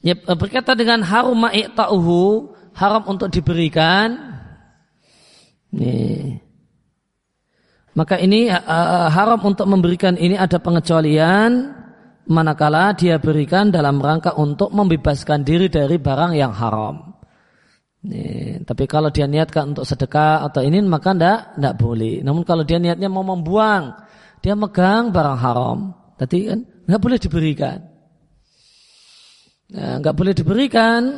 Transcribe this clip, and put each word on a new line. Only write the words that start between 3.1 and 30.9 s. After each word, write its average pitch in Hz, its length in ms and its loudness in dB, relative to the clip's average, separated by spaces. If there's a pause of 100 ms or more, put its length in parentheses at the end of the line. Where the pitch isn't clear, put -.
untuk 196 160 -4
diberikan. 170 880 0 (1600)
Nih. 120 640 -4 (1600)
Maka 160 240 0
ini, 208 260 4
eh, 185 80 0
eh, 170 540 0
haram 214 340 2
untuk 196 240 0
memberikan 180 480 2
ini 175 240 0
ada 180 240 0
pengecualian 170 1120 2 (540)
manakala 160 640 2
dia 170 240 2
berikan 151 500 0
dalam 147 320 2
rangka 156 400 0
untuk 147 320 0
membebaskan 156 720 0
diri 170 260 2
dari 156 300 0
barang 143 400 0
yang 127 180 0
haram. 110 600 -6 (920)
Nih, - 560 -10
tapi 135 240 -4
kalau 151 240 0
dia 143 160 0
niatkan 147 480 -2
untuk 131 80 -8
sedekah 151 640 0
atau 143 180 -2
ini, 156 220 2
maka 180 320 0
ndak, 180 420 0
ndak 139 160 0
boleh. 113 480 -2
Namun 156 240 -2
kalau 165 160 0
dia 165 160 0
niatnya 175 320 -2
mau 190 140 -6
membuang, 185 720 0 (400)
dia 196 160 -2
megang 208 560 0
barang 147 300 0
haram, 123 500 -2 (240)
tadi 175 320 -4
kan 233 160 -4 (240)
nggak 196 140 2
boleh 240 180 2
diberikan. 147 760 -4 (1700)
Nah, 127 320 -8
nggak 151 160 -2
boleh 185 160 0
diberikan. 226 720 2 (160)